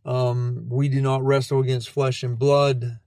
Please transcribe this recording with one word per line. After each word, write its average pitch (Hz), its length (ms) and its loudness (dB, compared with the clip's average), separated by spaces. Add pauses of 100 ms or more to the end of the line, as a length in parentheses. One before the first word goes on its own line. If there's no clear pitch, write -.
Um, 123 640 -2
we 135 220 0
do 135 120 0
not 135 220 0
wrestle 135 380 2
against 127 280 -2
flesh 131 340 -2
and 123 140 -4
blood, 135 680 2